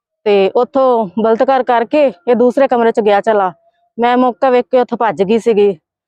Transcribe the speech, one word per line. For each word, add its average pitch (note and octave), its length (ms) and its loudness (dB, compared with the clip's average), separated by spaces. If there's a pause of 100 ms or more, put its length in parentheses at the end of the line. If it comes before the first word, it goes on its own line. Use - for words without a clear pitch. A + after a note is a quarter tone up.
(240)
ਤੇ G3 320 2
ਉੱਥੋਂ A#3+ 520 0 (140)
ਬਲਾਤਕਾਰ B3+ 400 0
ਕਰਕੇ A#3+ 500 0 (160)
ਇਹ B3 60 2
ਦੂਸਰੇ B3 340 0
ਕਮਰੇ A#3 240 0
'ਚ A#3 80 -4
ਗਿਆ G3+ 200 2
ਚਲਾ। G3 320 0 (460)
ਮੈਂ A#3+ 180 0
ਮੌਕਾ B3+ 340 0
ਵੇਖ B3 200 0
ਕੇ B3+ 100 0
ਉੱਥੋਂ A#3 180 -4
ਭੱਜ G3+ 240 -2
ਗਈ G#3 160 0
ਸੀਗੀ। G3+ 400 0 (300)